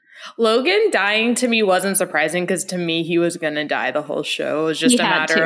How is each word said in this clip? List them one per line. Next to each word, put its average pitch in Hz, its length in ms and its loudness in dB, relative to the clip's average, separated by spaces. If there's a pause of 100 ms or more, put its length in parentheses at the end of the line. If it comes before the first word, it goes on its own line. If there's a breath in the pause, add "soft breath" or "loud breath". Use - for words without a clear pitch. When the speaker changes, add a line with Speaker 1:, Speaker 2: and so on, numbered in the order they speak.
(380 loud breath)
Speaker 1:
Logan 262 540 2
dying 214 440 2
to 247 120 0
me 226 160 2
wasn't 190 320 2
surprising 175 500 0
'cause 175 200 -2
to 185 120 -6
me, 165 260 -2
he 170 140 0
was 170 200 0
gonna 151 260 -4
die 127 280 -2
the 147 100 -2
whole 147 220 -6
show. 147 400 -4
It - 20 -2
was 156 140 -4
just 202 160 4
Speaker 2:
He - 40 2
Speaker 1:
a - 60 0
Speaker 2:
had 160 140 2
Speaker 1:
matter 160 160 0
Speaker 2:
to 160 100 2